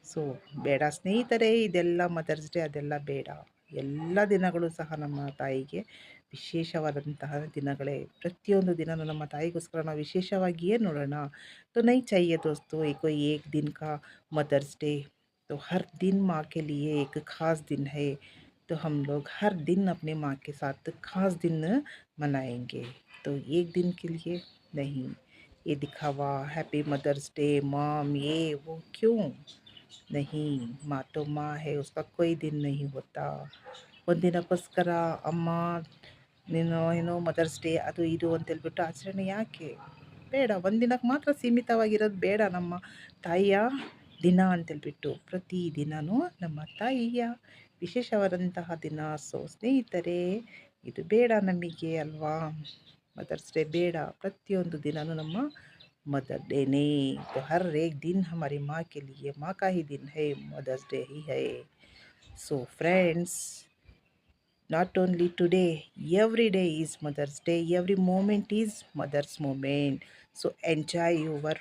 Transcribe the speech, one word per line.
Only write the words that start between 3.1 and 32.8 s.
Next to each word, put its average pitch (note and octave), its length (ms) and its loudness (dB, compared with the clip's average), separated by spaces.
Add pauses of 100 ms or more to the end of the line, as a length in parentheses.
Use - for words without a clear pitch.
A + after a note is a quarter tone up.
ಬೇಡ. C3+ 160 -6 (420)
ಎಲ್ಲ D3+ 480 -2 (100)
ದಿನಗಳು F3 400 4
ಸಹ D#3+ 240 -8 (120)
ನಮ್ಮ C#3+ 140 -4 (200)
ತಾಯಿಗೆ C3+ 400 -4 (540)
ವಿಶೇಷವಾದಂತಹ D3 1040 -4 (180)
ದಿನಗಳೇ. C#3 420 -4 (240)
ಪ್ರತಿಯೊಂದು F3+ 560 2
ದಿನನೂ D#3+ 260 -2
ನಮ್ಮ D3+ 220 -4
ತಾಯಿಗೋಸ್ಕರ E3 640 -4
ನಾವು D3+ 160 -4
ವಿಶೇಷವಾಗಿಯೇ F#3 760 0
ನೋಡೋಣ. D3 380 0 (580)
तो A#3 80 4
नहीं B3 200 6
चाहिए F3+ 360 4
दोस्तों, D#3 480 -2
ये D3 80 2 (100)
कोई D3+ 140 2 (160)
एक D3 100 -4 (120)
दिन D3 120 2 (120)
का D#3 120 -6 (420)
मदर्स C#3+ 380 2 (100)
डे। D3 120 0 (560)
तो D3 140 -4
हर F3+ 220 0 (140)
दिन G3 220 4
माँ E3 220 2
के D#3+ 180 -6
लिए D3 400 0
एक C#3 160 -4 (100)
खास D#3+ 320 0 (100)
दिन C#3 180 -2
है, C#3+ 300 -2 (520)
तो E3+ 60 0
हम D3+ 300 -2
लोग C#3+ 240 -4 (120)
हर G3+ 120 4
दिन F3+ 340 2
अपने D#3+ 260 -2
माँ D3 220 -2
के C#3+ 160 -14
साथ C#3 380 -6 (140)
खास F#3+ 300 2
दिन E3 500 0 (360)
मनाएंगे। B2+ 640 -2 (420)
तो D3 60 -2
एक D3+ 400 -2
दिन F3+ 200 2
के E3+ 160 -10
लिए E3+ 340 -6 (340)
नहीं, C#3 340 -4 (580)
ये D#3 80 0
दिखावा, C#3 720 -4
हैप्पी D3+ 360 -4
मदर्स C#3+ 520 -2
डे D3 260 4
मॉम, C#3+ 540 0
ये D#3 380 0
वो D#3+ 280 -10 (140)
क्यों? A3+ 340 4 (840)
नहीं, C#3+ 560 -2 (180)
माँ C#3 180 -4 (100)
तो D3+ 120 -2
माँ D3 320 -4
है, D3 200 -4
उसका C#3+ 240 -6
कोई E3+ 340 2
दिन D3+ 200 -4
नहीं C#3+ 340 0